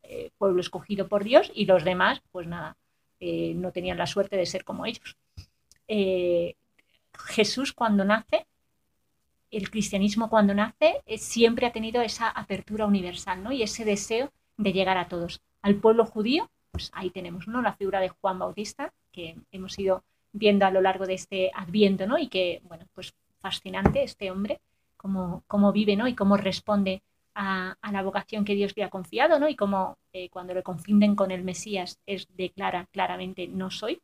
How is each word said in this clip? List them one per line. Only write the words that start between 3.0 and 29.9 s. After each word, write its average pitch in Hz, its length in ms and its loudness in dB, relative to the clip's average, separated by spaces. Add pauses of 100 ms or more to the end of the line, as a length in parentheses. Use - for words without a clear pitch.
eh, 165 340 -4
no 180 160 -4
tenían 180 280 -6
la 175 100 -2
suerte 202 280 -2
de 180 100 0
ser - 180 -8
como - 220 -8
ellos. - 300 -10 (720)
Eh, 180 680 0 (600)
Jesús - 580 0
cuando 208 320 2
nace, 226 420 0 (1040)
el 196 200 -6
cristianismo 208 580 0
cuando 208 260 8
nace, 240 520 2
eh, 220 120 -6
siempre 233 480 4
ha 240 60 0
tenido 226 300 -2
esa 226 260 -2
apertura 208 580 -4
universal, 185 560 0
¿no? 233 100 -6
Y 262 100 -2
ese 214 220 -4
deseo 220 480 -2 (240)
de 196 160 0
llegar 185 260 2
a 175 100 -4
todos. 175 320 -8 (220)
Al 202 140 4
pueblo 220 280 6
judío, 233 460 -2 (220)
pues - 200 -8
ahí 180 180 -8
tenemos, 175 360 -12
¿no? 240 160 -4
La 214 120 0
figura 196 260 -4
de 185 80 0
Juan 185 300 -4
Bautista, 208 540 -8 (200)
que 165 240 -14 (160)
hemos 190 260 -12
ido 190 240 0 (300)
viendo 202 340 4
a 190 40 6
lo 190 120 4
largo 190 240 2
de 190 80 -2
este 185 400 -2
Adviento, 190 520 2
¿no? 277 120 0
Y 311 100 -2
que, 180 360 -2
bueno, - 280 -20
pues - 220 -16 (260)
fascinante 190 600 0
este 196 280 -8
hombre, 196 300 -6 (360)
cómo, 185 500 -6
cómo 202 260 4
vive, 208 240 2
¿no? 233 120 0
Y 247 60 -2
cómo 202 220 4
responde 196 680 0 (320)
a, 190 460 -4
a 208 120 -8
la 196 100 -2
vocación 196 420 -4
que 208 100 0
Dios 202 220 0
le 202 80 -2
ha 190 60 -8
confiado, 254 480 2
¿no? 294 100 2
Y 294 80 -2
cómo, 196 400 -2 (160)